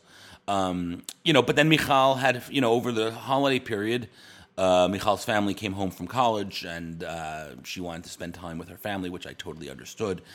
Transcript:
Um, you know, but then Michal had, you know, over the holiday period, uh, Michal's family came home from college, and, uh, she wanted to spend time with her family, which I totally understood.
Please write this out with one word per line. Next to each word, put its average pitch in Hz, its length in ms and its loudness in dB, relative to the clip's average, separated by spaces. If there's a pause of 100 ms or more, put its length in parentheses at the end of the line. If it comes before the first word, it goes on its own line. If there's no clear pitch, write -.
(480)
Um, 90 560 0 (220)
you 160 80 6
know, 131 80 8
but 127 160 2
then 147 100 6
Michal 135 480 6
had, 127 340 0
you 139 120 0
know, 117 100 4
over 120 220 2
the 110 180 0
holiday 131 480 0
period, 113 480 -2 (500)
uh, 92 320 6
Michal's 98 360 0
family 104 280 2
came 98 200 -6
home 98 180 -4
from 90 160 -10
college, 107 560 0
and, 85 400 -10
uh, 78 600 -8
she - 180 -10
wanted 87 240 -8
to - 40 -16
spend 85 240 -10
time 87 240 -10
with 85 120 -12
her 90 80 -18
family, 98 320 -4
which 87 180 -10
I 65 60 -14
totally 76 360 -12
understood. 82 520 -6 (140)